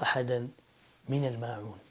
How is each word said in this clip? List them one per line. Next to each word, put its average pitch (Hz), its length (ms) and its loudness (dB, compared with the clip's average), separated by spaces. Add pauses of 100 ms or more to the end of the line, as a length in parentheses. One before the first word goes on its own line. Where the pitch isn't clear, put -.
أحدا 123 460 2 (640)
من 139 180 2
الماعون. 113 520 -4 (120)